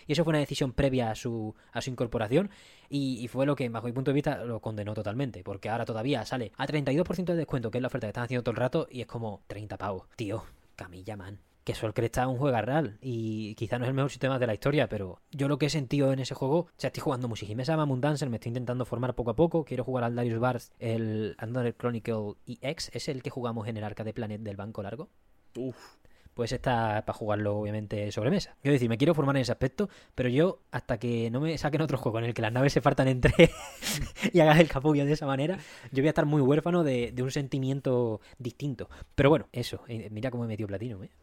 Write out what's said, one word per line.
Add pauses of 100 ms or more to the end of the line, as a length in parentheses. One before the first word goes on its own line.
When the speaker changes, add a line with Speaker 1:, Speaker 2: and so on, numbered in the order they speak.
Speaker 1:
Y
eso
fue
una
decisión
previa
a
su, (200)
a
su
incorporación. (400)
Y,
y
fue
lo
que,
bajo
mi
punto
de
vista,
lo
condenó
totalmente.
Porque
ahora
todavía
sale
a
treinta
y
dos
por
ciento
de
descuento,
que
es
la
oferta
que
están
haciendo
todo
el
rato,
y
es
como,
treinta
pavos. (100)
Tío, (320)
Camilla,
man. (240)
Que
Sol
Cresta
es
un
juego
real
y
quizá
no
es
el
mejor
sistema
de
la
historia,
pero (120)
yo
lo
que
he
sentido
en
ese
juego,
o
sea,
estoy
jugando
Mushihime-sama
Moon
Dancer,
me
estoy
intentando
formar
poco
a
poco,
quiero
jugar
al
Darius
Bars,
el
Another
Chronicle (120)
E
X,
¿es
el
que
jugamos
en
el
Arcade
Planet
del
banco
largo? (480)
Speaker 2:
Uf. (380)
Speaker 1:
Pues
está
pa'
jugarlo,
obviamente,
sobre
mesa.
Quiero
decir,
me
quiero
formar
en
ese
aspecto, (260)
pero
yo, (100)
hasta
que
no
me
saquen
otro
juego
en
el
que
las
naves
se
partan
en
tres (360)
<laughs>
y
hagas
el
capullo
de
esa
manera, (360)
yo
voy
a
estar
muy
huérfano
de,
de
un
sentimiento (160)
distinto. (240)
Pero
bueno,
eso,
eh,
mira
cómo
he
metido
Platinum,
¿eh? (120)